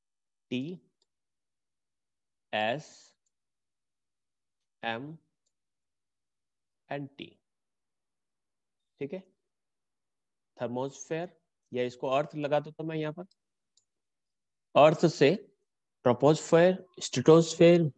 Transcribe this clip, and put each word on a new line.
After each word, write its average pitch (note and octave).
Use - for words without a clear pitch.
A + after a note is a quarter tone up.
टीएसएमएनटी। -
ठीक C#3
है, F#3+
थर्मोस्फीयर, C3+
या B2
इसको B2
अर्थ D3
लगा D3
दो D3+
तो D#3
मैं D#3+
यहाँ D3+
पर, F3
अर्थ D#3
से D#3
ट्रोपोस्फीयर, D#3+
स्ट्रेटोस्फीयर, E3